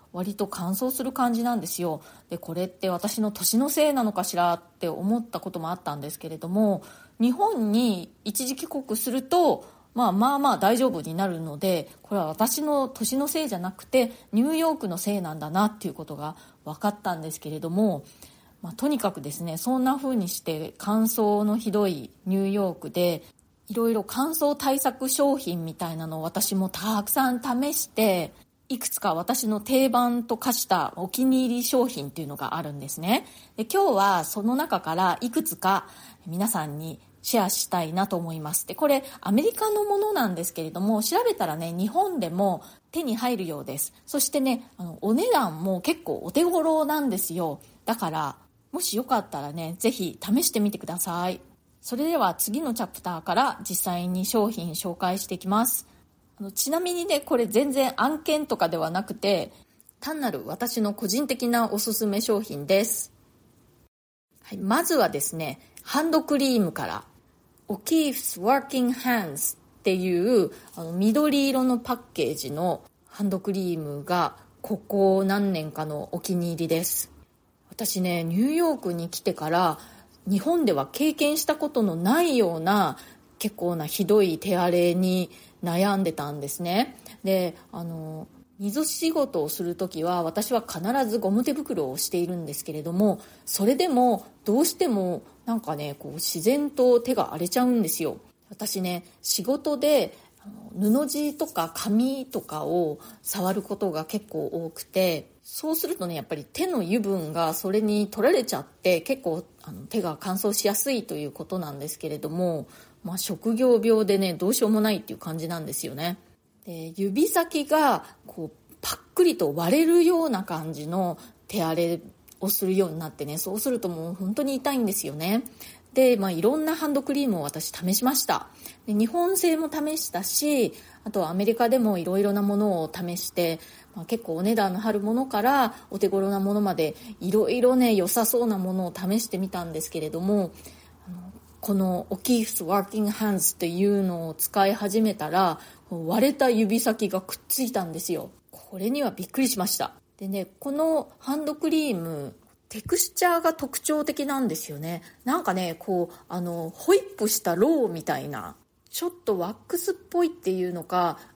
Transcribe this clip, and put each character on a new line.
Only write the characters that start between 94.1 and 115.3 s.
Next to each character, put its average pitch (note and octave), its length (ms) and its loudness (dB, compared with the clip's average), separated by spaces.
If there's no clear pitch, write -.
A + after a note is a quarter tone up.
ど A3 160 4
う D#4+ 40 6
し - 140 0
て F4+ 80 2
も G3 360 0
な A#3 100 -2
ん A3 60 -2
か D#3 160 -6
ね、 D3 220 -8
こ D3 120 -12
う、 C#3 40 -10
自 - 260 -4
然 C#4 300 2
と B3 300 6
手 B3 140 0
が G#3 140 0
荒 D#3 100 -8
れ F3 100 -2
ち B3+ 100 0
ゃ B3 60 6
う B3 60 6
ん A#3+ 100 4
で F3 80 2
す - 140 -4
よ。 D3 160 -4
私 G#3 300 -6
ね、 F3+ 240 -4
仕 - 220 -2
事 D4 340 0
で、 C#4+ 400 2
あ - 80 -20
の、 A3 300 2
布 - 20 -2
地 D4 300 -2
と A3 100 -2
か E3 280 -4
紙 B3+ 520 0
と - 140 -6
か D3+ 240 -8
を D#3 340 0
触 F#3+ 300 -2
る F#3+ 100 -2
こ G3 140 -8
と F#3+ 160 -2
が D#3 120 -4
結 G#3 240 -6
構 D3+ 180 -4
多 E3 240 -6
く - 120 -14
て、 F3 480 0
そ - 280 -6
う D#4+ 40 0
す - 100 -2
る E4+ 100 -4
と F3 120 -6
ね、 E3+ 80 -6
や C#3+ 60 -6
っ - 20 -14
ぱ - 100 -8
り D3 100 -8
手 - 220 -4
の E4+ 140 0
油 F#3 180 2
分 F#3+ 340 -2
が E3+ 220 0
そ F#3+ 160 -4
れ G#3 100 2
に G#3 280 2
取 G#3 180 0
ら D#4 60 6
れ D#4 100 4
ち - 120 -6
ゃ C3+ 60 -4
っ - 40 -10
て、 F3+ 380 0
結 C4+ 200 -2
構、 D#3+ 220 -2
あ - 80 -16
の、 F#3 120 -12
手 A3+ 200 -4
が D#3+ 160 -4
乾 F#3 180 -4
燥 G3+ 160 0
し G#3 140 0
や G3+ 80 2
す - 160 -2
い B3 140 0
と - 100 -8
い D3 120 -6
う C#3 40 -8
こ D#3 140 -12
と F3+ 160 -6
な D3+ 100 -8
ん C#3 80 -12
で C#3+ 80 -8
す D#3 100 -8
け - 120 -10
れ D3 100 -6
ど D#3 100 -6
も、 E3 380 -2
ま F3 100 -8
あ、 F#3+ 40 -4
職 - 360 -2
業 A#3+ 260 6
病 A3 240 6
で G3 140 4
ね、 F#3+ 160 2
ど F3 140 0
う A#3 60 4
し - 80 2
よ G#3+ 60 4
う - 40 4
も G#3+ 80 4
な G#3+ 100 4
い G#3 60 0
っ - 60 -8
て - 100 -14
い - 40 -10
う - 40 -20
感 E3 180 -6